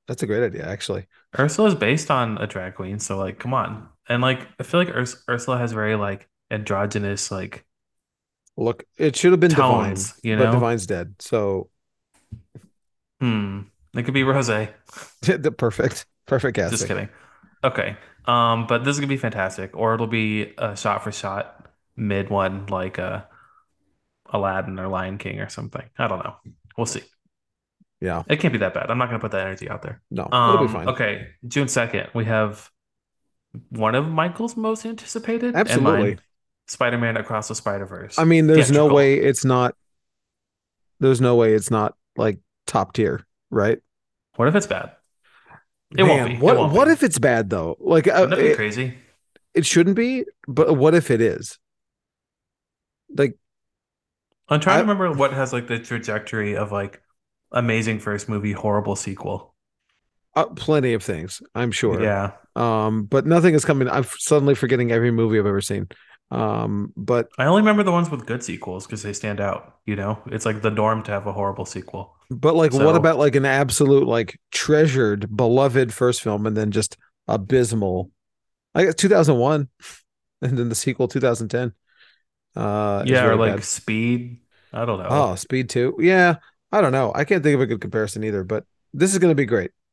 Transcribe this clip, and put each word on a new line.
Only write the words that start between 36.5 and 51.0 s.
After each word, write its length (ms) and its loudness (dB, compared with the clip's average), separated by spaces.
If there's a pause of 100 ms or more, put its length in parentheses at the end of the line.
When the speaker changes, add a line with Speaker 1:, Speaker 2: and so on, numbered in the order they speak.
Speaker 2:
Spider-Man 500 -2
Across 320 -6
the 60 -8
Spider-Verse. 600 -8
Speaker 1:
I 60 2
mean, 240 6
there's 240 8
no 140 6
Speaker 2:
Theatrical. 100 6
Speaker 1:
way 240 6
it's 260 2
not, 300 2 (1200)
there's 220 4
no 140 4
way 180 6
it's 160 0
not, 260 0 (200)
like, 240 -2 (260)
top 280 -2
tier, 320 -2 (240)
right? 300 0 (560)
Speaker 2:
What 120 2
if 80 0
it's 120 0
bad? 240 -6 (1040)
It 80 4
won't 200 6
Speaker 1:
Man, 60 -2
Speaker 2:
be. 60 -4
It 60 -4
Speaker 1:
what, 140 6
Speaker 2:
won't 180 2
Speaker 1:
what 120 6
Speaker 2:
be. 60 6
Speaker 1:
if 120 4
it's 160 0
bad, 300 2
though? 300 -4
Like, 280 4
uh, 60 4
Speaker 2:
Wouldn't 180 4
that 80 0
be 100 4
Speaker 1:
it, 60 4
Speaker 2:
crazy? 420 -4 (560)
Speaker 1:
it 120 2
shouldn't 300 4
be, 300 0 (220)
but 280 4
what 200 6
if 160 2